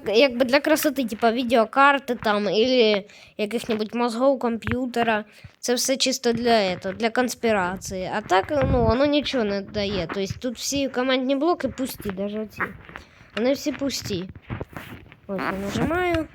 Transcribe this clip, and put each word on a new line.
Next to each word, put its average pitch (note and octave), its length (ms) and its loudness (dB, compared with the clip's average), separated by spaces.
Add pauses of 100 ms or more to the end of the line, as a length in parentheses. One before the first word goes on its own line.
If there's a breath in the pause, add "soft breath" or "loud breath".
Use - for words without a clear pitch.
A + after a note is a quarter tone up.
якби A#3+ 380 4
для C4 160 4
красоти, D4 440 2
типа A#3 260 2
відеокарти B3+ 840 4
там, G#3 340 0
ілі G#3+ 580 4 (320 loud breath)
яких-небудь G#3+ 560 -4
мозгов A#3+ 440 2
комп'ютера. A#3 840 -2 (340 soft breath)
Це - 160 -2
все C4 220 0
чисто B3 360 0
для A3+ 400 2
ето, F#3 200 -6
для G#3+ 180 -2
конспірації. G3 1040 -2
А G#3+ 40 -4
так, F#4 240 2 (280)
ну, B3 120 4
воно A3+ 200 4
нічого C#4+ 400 0
не G3+ 160 -2
дає. G3 540 -4
Тобто G3 260 -4
тут B3 160 -6
всі C#4 320 -2
командні C4 480 0
блоки E4 320 0
пусті, - 420 -8
даже G3+ 360 -6
ці. - 160 -10 (720 loud breath)
Вони A#3+ 160 2
всі C#4+ 200 -2
пусті. G#3+ 560 -6 (1000)
Ось G3 140 -6
я E3+ 120 -4
нажимаю. D4 840 -2